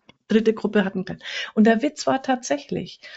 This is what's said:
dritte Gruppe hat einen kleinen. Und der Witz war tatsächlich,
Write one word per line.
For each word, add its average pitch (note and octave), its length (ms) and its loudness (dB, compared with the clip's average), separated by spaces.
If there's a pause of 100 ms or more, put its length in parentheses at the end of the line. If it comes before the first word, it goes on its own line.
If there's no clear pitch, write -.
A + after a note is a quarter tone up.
(280)
dritte A3 260 4
Gruppe G#3+ 300 0
hat F#3+ 120 -6
einen F#3 100 -4
kleinen. - 180 -12 (300)
Und G#3+ 120 6
der A3+ 160 6
Witz D4 260 -4
war C4+ 140 0
tatsächlich, B3+ 800 -4 (180)